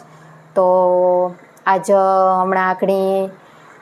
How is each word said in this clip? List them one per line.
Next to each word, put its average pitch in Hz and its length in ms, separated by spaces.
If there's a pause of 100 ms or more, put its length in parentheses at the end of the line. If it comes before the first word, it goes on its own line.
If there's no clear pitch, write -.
(500)
તો 190 140 (1000)
આજ 190 240 (460)
હમણાં 185 360
આખડી 190 600 (500)